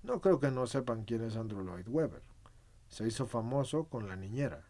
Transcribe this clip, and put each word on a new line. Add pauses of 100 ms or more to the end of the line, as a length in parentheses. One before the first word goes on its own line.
No
creo
que
no
sepan
quién
es
Andrew
Lloyd
Webber. (680)
Se
hizo
famoso
con
La
niñera.